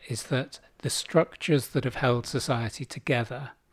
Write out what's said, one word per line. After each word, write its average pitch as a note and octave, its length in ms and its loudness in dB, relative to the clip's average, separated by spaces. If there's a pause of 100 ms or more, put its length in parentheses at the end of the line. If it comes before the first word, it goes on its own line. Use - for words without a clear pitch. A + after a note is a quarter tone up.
is - 180 -6
that - 360 -2 (180)
the C3+ 120 -4
structures - 760 2
that C3+ 140 0
have B2+ 140 -2
held A#2+ 280 2
society A#2 600 -2
together B2+ 640 -2 (220)